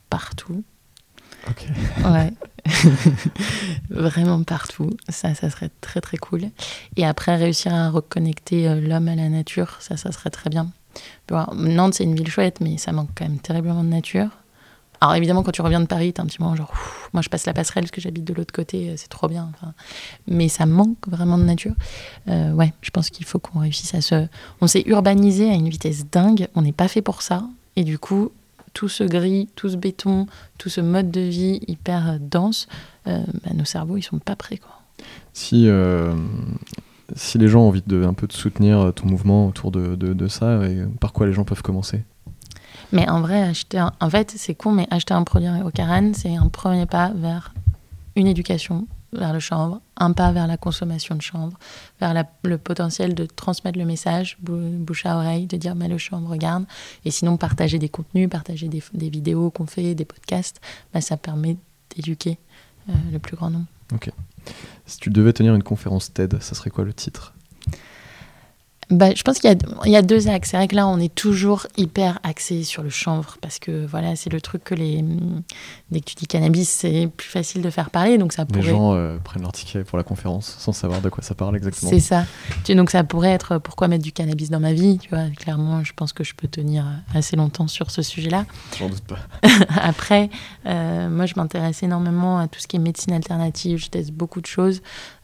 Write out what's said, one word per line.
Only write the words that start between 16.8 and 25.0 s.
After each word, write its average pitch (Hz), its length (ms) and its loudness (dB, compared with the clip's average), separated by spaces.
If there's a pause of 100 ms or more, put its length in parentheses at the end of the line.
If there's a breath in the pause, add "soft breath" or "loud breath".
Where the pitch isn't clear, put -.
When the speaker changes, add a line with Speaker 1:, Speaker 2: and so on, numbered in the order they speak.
Speaker 1:
moi 170 100 2
je - 60 -2
passe - 180 -4
la 165 80 0
passerelle 175 300 -2
parce 170 80 -6
que - 80 -14
j'habite 170 240 -6
de 170 100 -4
l'autre 165 200 -6
côté, 175 360 -4
euh, 170 60 -6
c'est - 140 -14
trop - 180 -4
bien. 165 260 -6
Enfin, 160 200 -14 (520 loud breath)
mais 170 220 2
ça 156 180 0
manque 196 420 4
vraiment 175 300 2
de 175 60 6
nature. 175 300 2 (560 loud breath)
Euh, 160 240 2
ouais, 160 280 4
je - 100 -10
pense 175 180 0
qu'il - 160 -12
faut - 120 -4
qu'on 170 220 -6
réussisse 151 340 -2
à 175 60 0
se, 156 260 2 (360 loud breath)
on 175 60 6
s'est 185 200 4
urbanisé 202 640 6